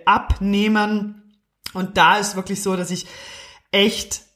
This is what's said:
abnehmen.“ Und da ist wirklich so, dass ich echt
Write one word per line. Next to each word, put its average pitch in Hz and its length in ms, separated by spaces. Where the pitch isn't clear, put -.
abnehmen.“ 208 1300
Und 185 240
da 175 200
ist 202 180
wirklich 190 260
so, 190 140
dass 180 160
ich 180 160
echt - 500